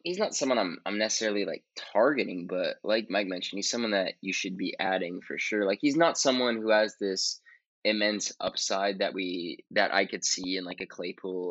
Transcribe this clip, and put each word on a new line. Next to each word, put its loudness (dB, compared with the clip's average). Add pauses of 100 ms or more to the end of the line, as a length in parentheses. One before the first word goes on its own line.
he's -4
not 0
someone 2
I'm, 2
I'm -2
necessarily, 0
like, -6 (300)
targeting, 2
but -2
like 2
Mike 0
mentioned, -6
he's -2
someone 0
that 2
you -4
should -4
be -4
adding -2
for -8
sure. 0
Like, 2
he's 2
not 4
someone 2
who -2
has 4
this -2 (420)
immense 0
upside -2
that 0
we, -4
that 2
I 6
could -6
see -2
in, -6
like, -8
a -8
Claypool -6